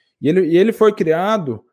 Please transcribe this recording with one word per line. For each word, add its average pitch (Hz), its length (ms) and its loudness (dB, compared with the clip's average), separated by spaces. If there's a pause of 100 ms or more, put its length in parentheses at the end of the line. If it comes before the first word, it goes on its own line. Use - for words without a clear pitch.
(200)
E 127 80 -4
ele, 180 200 2
e 165 100 2
ele 214 140 2
foi 214 200 2
criado 170 800 -4